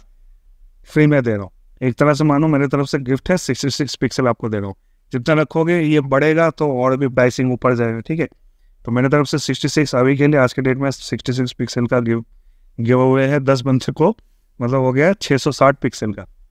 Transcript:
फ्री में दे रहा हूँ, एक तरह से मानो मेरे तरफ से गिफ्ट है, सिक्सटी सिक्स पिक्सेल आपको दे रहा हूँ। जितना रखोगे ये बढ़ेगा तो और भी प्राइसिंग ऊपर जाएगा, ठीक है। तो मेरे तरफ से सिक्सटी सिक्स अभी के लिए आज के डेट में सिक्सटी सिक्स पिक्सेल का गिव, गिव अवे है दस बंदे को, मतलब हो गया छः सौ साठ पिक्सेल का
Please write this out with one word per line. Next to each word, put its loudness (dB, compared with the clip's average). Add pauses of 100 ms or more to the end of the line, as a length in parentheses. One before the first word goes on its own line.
(920)
फ्री 4
में 2
दे -2
रहा -4
हूँ, -14 (300)
एक -2
तरह 2
से 0
मानो 2
मेरे 0
तरफ -2
से -2
गिफ्ट -4
है, 4
सिक्सटी -4
सिक्स -6
पिक्सेल -2
आपको -4
दे -4
रहा -6
हूँ। -10 (380)
जितना -2
रखोगे 0
ये 2
बढ़ेगा 2
तो -2
और 2
भी 0
प्राइसिंग 2
ऊपर 0
जाएगा, -2
ठीक -6
है। -2 (560)
तो -6
मेरे 2
तरफ 4
से -2
सिक्सटी -4
सिक्स 0
अभी 4
के 4
लिए 4
आज 2
के -4
डेट 0
में -2
सिक्सटी -6
सिक्स -2
पिक्सेल -4
का 0
गिव, -2 (540)
गिव 2
अवे 4
है 0
दस 2
बंदे 0
को, 2 (520)
मतलब -2
हो 0
गया 2
छः 0
सौ -2
साठ 0
पिक्सेल -4
का -12 (240)